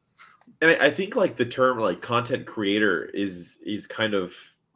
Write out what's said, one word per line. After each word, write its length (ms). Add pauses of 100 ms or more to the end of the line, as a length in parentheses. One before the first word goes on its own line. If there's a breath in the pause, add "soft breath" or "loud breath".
(600 loud breath)
And 120
I, 140
I 40
think, 260
like, 200
the 100
term, 320
like, 240
content 440
creator 600
is, 580
is 220
kind 280
of, 200 (420)